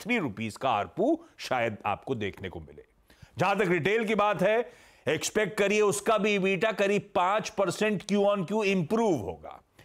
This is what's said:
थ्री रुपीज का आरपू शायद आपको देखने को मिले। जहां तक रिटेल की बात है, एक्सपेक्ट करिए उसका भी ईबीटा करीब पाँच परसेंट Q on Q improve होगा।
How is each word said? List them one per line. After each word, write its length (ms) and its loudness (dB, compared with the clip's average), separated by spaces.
थ्री 180 -2
रुपीज 380 -6
का 140 -2
आरपू 540 0
शायद 380 -2
आपको 280 -4
देखने 340 -8
को 120 -12
मिले। 240 -20
जहां 180 0
तक 100 2
रिटेल 380 0
की 100 0
बात 280 2
है, 300 0
एक्सपेक्ट 500 -2
करिए 220 2
उसका 380 2
भी 160 2
ईबीटा 380 0
करीब 420 0
पाँच 340 0
परसेंट 540 2
Q 100 -6
on 260 4
Q 140 -4
improve 680 2
होगा। 420 -10